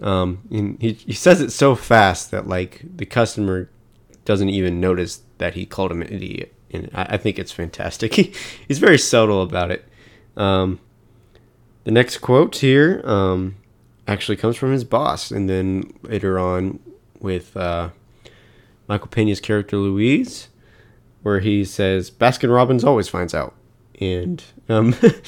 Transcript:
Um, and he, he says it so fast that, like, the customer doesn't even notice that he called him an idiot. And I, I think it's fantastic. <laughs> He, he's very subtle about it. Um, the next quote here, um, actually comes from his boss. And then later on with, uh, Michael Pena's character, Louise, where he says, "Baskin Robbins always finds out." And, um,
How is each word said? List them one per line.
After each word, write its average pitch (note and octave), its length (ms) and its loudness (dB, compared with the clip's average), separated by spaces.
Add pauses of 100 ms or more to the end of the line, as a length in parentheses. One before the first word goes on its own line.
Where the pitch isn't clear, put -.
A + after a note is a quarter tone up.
Um, F#2 500 -2
and G#2 300 -4
he, A2+ 120 0
he - 200 -10
says - 280 6
it B2+ 120 -2
so C#3 220 4
fast G#2 560 4
that, G2+ 160 -6
like, F#2 360 -6 (140)
the C3+ 100 -10
customer G2 640 -2 (540)
doesn't G2 260 0
even F2+ 300 -2
notice F2+ 420 -2 (160)
that E2+ 160 -6
he F#2 100 -10
called F#2+ 260 -6
him E2+ 120 -6
an - 100 -14
idiot. G2 400 -10 (180)
And F#2 220 -10
I, - 220 -6
I - 20 -2
think G2+ 220 -4
it's F#2 140 -10
fantastic. - 640 -8
<laughs> - 20 -4
He, - 160 2 (340)
he's C#3+ 120 -4
very F#3 200 6
subtle G#2+ 440 2
about F2 280 -4
it. - 160 -8 (500)
Um, F#2+ 440 0 (1040)
the - 60 -4
next A2+ 280 2
quote C3+ 380 2
here, C#3+ 480 4
um, F#2+ 520 0 (500)
actually G#2 300 -4
comes A#2 200 -2
from C3 160 -2
his C3 120 -2
boss. C3 460 -2
And G2+ 180 -2
then F#2+ 440 -2 (100)
later G2 360 -4
on F2+ 420 -2 (400)
with, F#2 360 -6
uh, F2 340 -4 (960)
Michael G#2 200 -6
Pena's G#2+ 320 0
character, G#2 360 -2
Louise, G#2 720 -2 (720)
where G2+ 180 0
he G2+ 240 2
says, F#2+ 440 -2
"Baskin B2 460 2
Robbins B2 300 4
always B2 240 4
finds F2+ 260 -4
out." D2+ 180 -4 (480)
And, F2+ 440 -4 (240)
um, A2+ 260 4 (340)